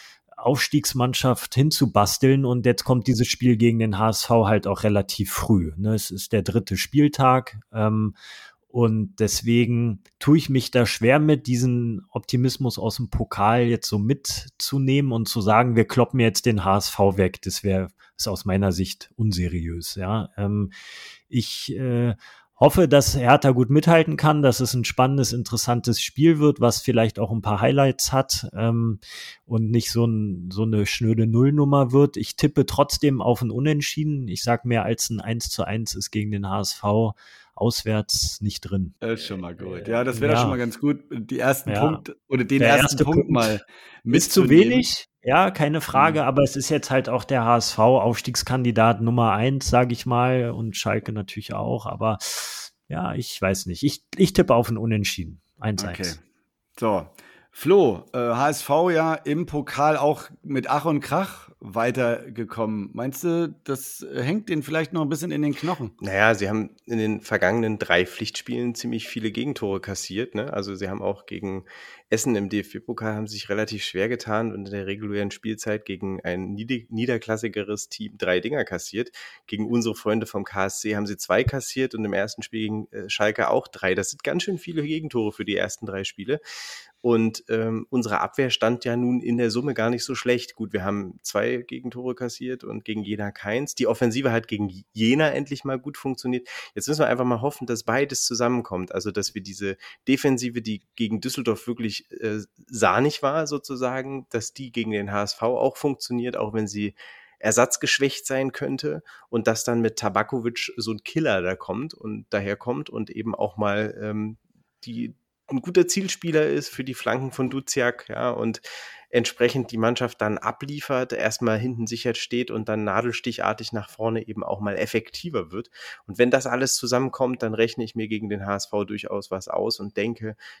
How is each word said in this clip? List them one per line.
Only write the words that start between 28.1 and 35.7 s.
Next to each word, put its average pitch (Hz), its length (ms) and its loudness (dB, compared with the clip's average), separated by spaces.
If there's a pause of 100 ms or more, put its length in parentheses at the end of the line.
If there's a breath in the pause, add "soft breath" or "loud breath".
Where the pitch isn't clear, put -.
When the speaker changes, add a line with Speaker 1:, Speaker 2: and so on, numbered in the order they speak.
Speaker 1:
hat, - 400 0
ähm, 113 480 0 (460 loud breath)
und 113 240 0
nicht 117 200 2
so 117 140 2
ein, 101 480 0
so 107 120 -2
eine 107 200 2
schnöde 113 420 2
Nullnummer 139 640 4
wird. 139 280 6
Ich - 180 -6
tippe 147 300 2
trotzdem 139 560 2
auf 120 180 2
ein 117 100 -2
Unentschieden. 143 800 -2
Ich - 140 -6
sag, - 240 0
mehr 117 180 2
als 113 240 -2
ein 110 140 -4
eins 113 260 -4
zu - 160 -4
eins 107 300 -4